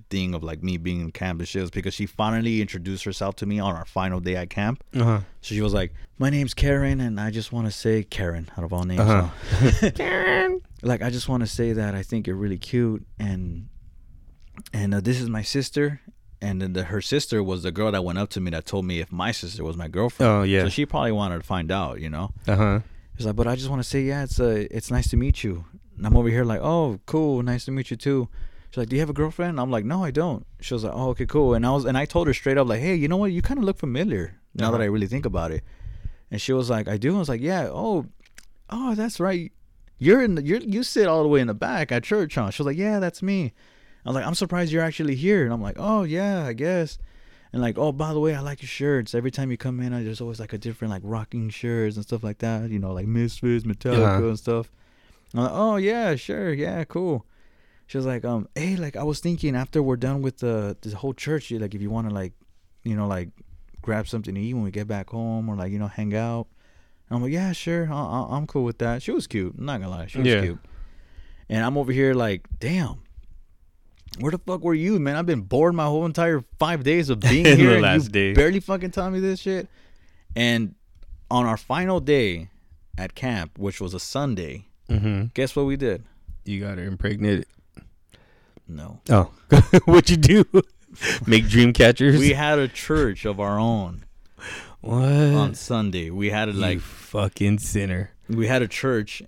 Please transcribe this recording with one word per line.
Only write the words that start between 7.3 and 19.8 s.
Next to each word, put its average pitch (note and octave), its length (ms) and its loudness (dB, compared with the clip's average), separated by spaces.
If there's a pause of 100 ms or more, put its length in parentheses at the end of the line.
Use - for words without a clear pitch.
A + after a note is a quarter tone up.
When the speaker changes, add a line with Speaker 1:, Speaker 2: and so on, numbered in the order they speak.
Speaker 1:
just A2 200 -6
wanna A2+ 200 -2
say," A2 320 2
Karen, E2+ 560 -4
out F2 60 -4
of E2+ 100 -4
all F2+ 100 -2
names, F2+ 160 0
Speaker 2:
Uh-huh. G2+ 280 6 (520)
Speaker 1:
huh? G#3+ 100 4
<laughs> - 40 -8
Speaker 2:
Karen. F#4 680 0 (220)
Speaker 1:
Like, A#2+ 180 0
"I A#2 80 -2
just B2 220 -4
wanna A#2+ 160 0
say A#2 260 -2
that G#2+ 220 -2
I G2 80 -4
think G#2+ 240 -4
you're F#2 100 -4
really G2 220 -4
cute, A#2 480 -2 (120)
and, F#2 500 -6 (1040)
and, G2+ 220 -2
uh, G2+ 60 0
this B2 200 0
is A#2+ 80 -4
my A2 140 -4
sister." C#3+ 580 -2 (420)
And G2 200 -4
then F#2 100 -4
the, F2+ 120 -2
her F#2+ 180 -4
sister C3 400 -2
was F#2 220 -4
the F2+ 60 -4
girl G#2 220 -2
that F#2+ 100 0
went F2+ 160 -2
up G2+ 120 -4
to G2 100 -6
me F2+ 120 -2
that D#2+ 120 -6
told F#2+ 220 -4
me F2 140 -2
if D#2+ 120 -8
my F2+ 180 -2
sister G2 320 -8
was D#2+ 140 -6
my E2+ 120 -8